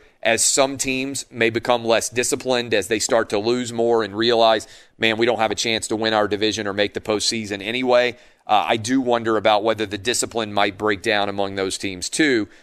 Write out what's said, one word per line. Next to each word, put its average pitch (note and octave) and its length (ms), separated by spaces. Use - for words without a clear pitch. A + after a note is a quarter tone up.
as A2+ 220
some C#3 320
teams C3 540
may A#2 200
become A#2 340
less A2+ 240
disciplined, A#2+ 640
as G#2+ 160
they A2+ 100
start A2+ 300
to G#2+ 100
lose A#2+ 340
more A#2 300
and G2 140
realize, A2+ 500
"Man, A2+ 180
we A#2 100
don't A2+ 120
have A2 120
a G#2 60
chance A2 320
to A2+ 80
win A2 180
our G#2 120
division G#2 400
or G2 60
make G2+ 220
the G#2 60
postseason G#2 640
anyway." B2 540
Uh, G2+ 220
I A#2+ 100
do B2 240
wonder A#2 360
about G#2 260
whether A2 240
the G2+ 100
discipline G#2+ 560
might G2+ 240
break G#2 240
down G#2 280
among G2+ 260
those F#2+ 240
teams F#2+ 300
too, B2+ 400